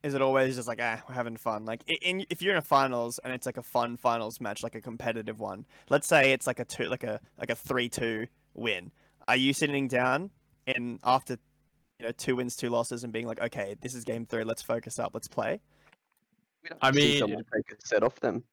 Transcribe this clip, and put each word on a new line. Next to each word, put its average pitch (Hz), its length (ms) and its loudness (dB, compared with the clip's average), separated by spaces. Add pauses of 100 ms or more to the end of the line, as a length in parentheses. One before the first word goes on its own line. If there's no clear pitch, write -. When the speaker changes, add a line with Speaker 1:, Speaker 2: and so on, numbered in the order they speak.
Speaker 1:
is 147 100 -2
it 131 80 2
always 135 340 4
just 120 120 -6
like, 117 140 -4
"Ah, 113 280 -2
we're 127 60 -10
having 117 220 -4
fun"? 110 280 -4
Like, 113 240 -6
i-, 165 120 -2
in, 185 280 -2
if 170 120 -6
you're 196 120 2
in 170 60 4
a - 20 -2
finals 127 640 2
and 127 100 -6
it's, 123 120 -8
like, 127 120 -4
a 123 60 -10
fun 120 340 -2
finals 117 420 0
match, 107 240 -6
like, 120 120 -8
a 110 60 -10
competitive 113 580 -6
one. 104 260 -8 (240)
Let's 147 180 2
say 135 260 8
it's, - 140 -2
like, 127 120 -2
a 120 60 -4
two, - 200 -6
like, 127 180 -4
a, 107 160 -4 (200)
like, 113 100 -6
a 117 60 0
three 123 340 -2
two 113 380 -2 (260)
win. 101 380 -4 (360)
Are 120 100 4
you 135 160 4
sitting 139 340 2
down 131 420 2 (380)
and 120 360 -4
after, 127 340 4 (640)
you 117 80 -10
know, 117 60 -4
two - 240 0
wins, 123 180 -4
two 123 140 -4
losses, 117 340 0
and 117 100 -10
being 113 140 -4
like, 113 140 -6
"Okay, 117 400 -4
this 127 120 -8
is 120 120 -10
game 117 200 -4
three. 113 180 -2
Let's 113 200 -4
focus 113 340 -4
up. 107 160 -2
Let's - 140 -10
play"? 113 340 -2 (1000)
Speaker 2:
We - 60 -14
don't - 120 -14
Speaker 3:
I 135 120 6
Speaker 2:
see 139 40 6
Speaker 3:
mean, 147 220 6
Speaker 2:
someone 107 240 0 (100)
take - 240 -4
a - 80 -20
set 107 180 4
off 123 180 2
them. 120 200 0 (120)